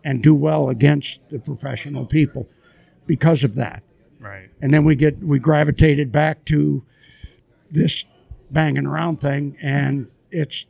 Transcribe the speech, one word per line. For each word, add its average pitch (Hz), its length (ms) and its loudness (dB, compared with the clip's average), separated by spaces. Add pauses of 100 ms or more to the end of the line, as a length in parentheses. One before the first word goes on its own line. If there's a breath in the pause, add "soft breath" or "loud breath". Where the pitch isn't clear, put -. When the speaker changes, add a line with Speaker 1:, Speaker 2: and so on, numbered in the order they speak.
Speaker 1:
and 131 180 -4
do 151 140 8
well 147 340 0
against 143 520 0 (100)
the 147 80 -10
professional 135 680 -10
people 143 420 0 (580 soft breath)
because 147 380 2
of 110 100 -2
that. 104 300 -8 (360)
Speaker 2:
Right. 98 280 -18 (140)
Speaker 1:
And 139 100 2
then 151 120 4
we 156 100 6
get, 147 280 0
we 147 160 0
gravitated 147 720 2
back 156 360 -2
to 147 360 0 (880 soft breath)
this - 360 -2 (440)
banging 139 360 0
around 156 340 -4
thing, 143 400 -4
and 139 480 -2 (220)
it's 156 400 -6